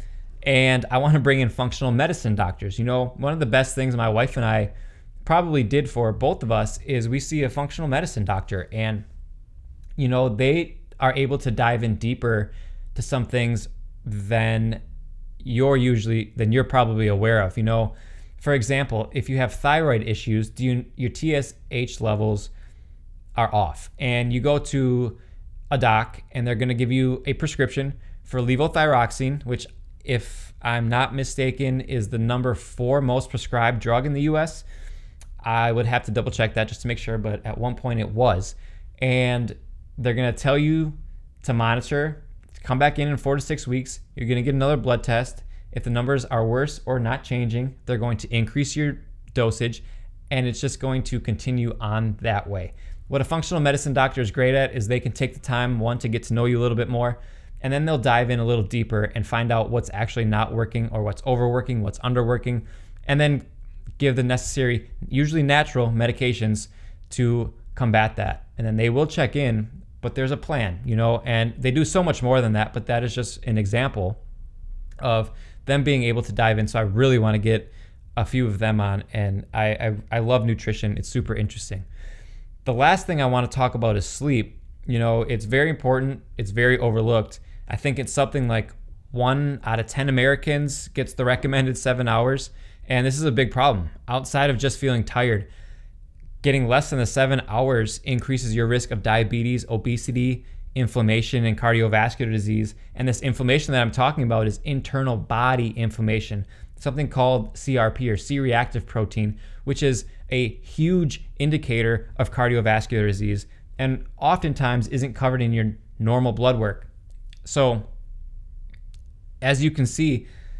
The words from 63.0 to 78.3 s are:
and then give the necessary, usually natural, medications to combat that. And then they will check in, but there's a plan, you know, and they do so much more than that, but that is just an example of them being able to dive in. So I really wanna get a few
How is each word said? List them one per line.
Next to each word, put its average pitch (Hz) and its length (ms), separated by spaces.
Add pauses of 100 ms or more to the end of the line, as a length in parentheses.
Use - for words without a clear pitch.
and 143 180
then 147 240 (520)
give 135 180
the 127 80
necessary, 123 640 (180)
usually 147 360
natural, 139 440
medications 117 800 (420)
to 120 440 (220)
combat 110 420
that. - 300 (100)
And 113 100
then 110 80
they 113 140
will 139 180
check 147 280
in, 113 480 (180)
but 123 140
there's 131 160
a 139 60
plan, 107 460
you 113 120
know, 117 300
and 117 320
they 127 140
do 147 140
so 180 180
much 160 180
more 127 200
than 110 120
that, 107 200
but 110 140
that 120 160
is 117 120
just - 300
an 113 120
example 107 640 (800)
of 113 320 (340)
them 139 180
being 135 200
able 117 200
to 101 100
dive 110 260
in. 107 80
So 117 100
I 113 40
really 120 360
wanna 107 220
get 110 320 (460)
a 120 80
few 127 220